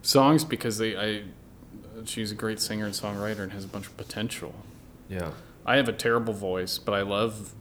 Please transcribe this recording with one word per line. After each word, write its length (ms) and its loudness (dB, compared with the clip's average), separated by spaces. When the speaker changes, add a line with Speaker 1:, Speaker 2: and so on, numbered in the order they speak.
Speaker 1:
songs 420 8
because 360 -2
they, 180 0
I, 280 0
she's 260 -4
a 20 -6
great 260 -2
singer 260 -2
and 80 -4
songwriter 460 -2
and 120 -4
has 140 -8
a 20 -12
bunch 180 -8
of 120 -16
potential. 560 -6
Speaker 2:
Yeah. 240 -4
Speaker 1:
I 100 6
have 120 6
a 40 -2
terrible 400 2
voice, 460 -4
but 160 -2
I 80 2
love 580 -2